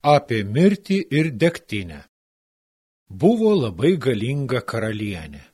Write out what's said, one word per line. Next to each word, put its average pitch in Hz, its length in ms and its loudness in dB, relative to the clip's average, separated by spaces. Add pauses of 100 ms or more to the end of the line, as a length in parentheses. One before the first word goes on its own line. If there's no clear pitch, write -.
Apie 139 400 4
mirtį 190 560 2 (120)
ir 156 200 2
degtinę. 104 720 -2 (1080)
Buvo 214 440 2
labai 127 420 0
galinga 127 640 -4
karalienė. 101 840 -8 (100)